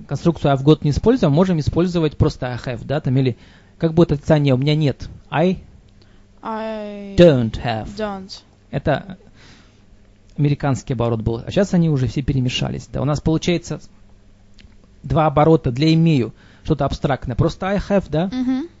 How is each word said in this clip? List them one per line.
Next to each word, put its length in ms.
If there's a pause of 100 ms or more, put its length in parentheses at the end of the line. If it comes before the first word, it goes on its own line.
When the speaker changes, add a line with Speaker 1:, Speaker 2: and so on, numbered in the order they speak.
Speaker 1:
конструкцию 480
I've 80
got 200
не 80
используем, 420
можем 260
использовать 600
просто 300
I 100
have, 260
да, 160
там, 160
или 200 (420)
как 160
будет 180
отрицание 420
"у 40
меня 160
нет". 340 (220)
I 280 (840)
Speaker 2:
I 760
Speaker 1:
don't 480
have. 320
Speaker 2:
don't. 460 (280)
Speaker 1:
Это 460 (1200)
американский 560
оборот 300
был. 240
А 40
щас 220
они 160
уже 200
все 140
перемешались. 680
Да, 80
у 60
нас 140
получается 600 (1200)
два 240
оборота 460
для 220
"имею". 400 (280)
Что-то 220
абстрактное. 520
Просто 320
I 100
have, 320
да? 160
Speaker 2:
Мгм. 420 (120)